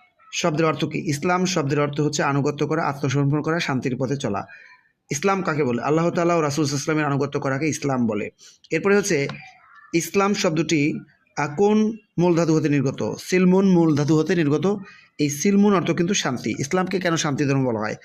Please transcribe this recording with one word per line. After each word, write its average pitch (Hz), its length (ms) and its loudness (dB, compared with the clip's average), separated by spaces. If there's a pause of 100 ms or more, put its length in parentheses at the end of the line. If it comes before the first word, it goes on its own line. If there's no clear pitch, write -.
(320)
শব্দের 160 340 0
অর্থ 151 180 0
কী? 147 140 -4
ইসলাম 180 460 -2
শব্দের 147 360 0
অর্থ 143 200 -2
হচ্ছে 147 220 0
আনুগত্য 143 440 0
করা, 160 200 -2
আত্মসমর্পণ 143 560 0
করা, 160 180 0
শান্তির 131 360 -2
পথে 135 200 -2
চলা। 104 300 -4 (640)
ইসলাম 190 320 -2
কাকে 156 220 0
বলে? 120 180 0
আল্লাহ 160 280 2
তাআলা 170 240 0
ও 170 60 2
রাসূল 151 240 0
সাল্লাল্লাহু - 20 0
আলাইহি 135 60 -2
ওয়াসাল্লামের 151 340 -2
আনুগত্য 139 340 -2
করাকে 135 280 -2
ইসলাম 135 380 -2
বলে। 104 240 -4 (400)
এরপরে 196 260 2
হচ্ছে, 151 320 0 (640)
ইসলাম 196 420 0
শব্দটি, 165 640 0 (380)
আ, 147 100 -2
কোন 208 460 2 (260)
মূল 175 180 4
ধাতু 160 180 2
হতে 156 140 2
নির্গত? 135 520 -2
সিলমুন 185 480 4
মূল 165 280 4
ধাতু 147 220 2
হতে 160 180 0
নির্গত। 160 420 0 (400)
এই 147 120 0
সিলমুন 202 440 4
অর্থ 170 160 0
কিন্তু 175 240 0
শান্তি। 120 440 -4
ইসলামকে 185 420 -2
কেন 170 160 0
শান্তি 147 280 -2
ধর্ম 135 200 0
বলা 113 160 -2
হয়? 107 240 -6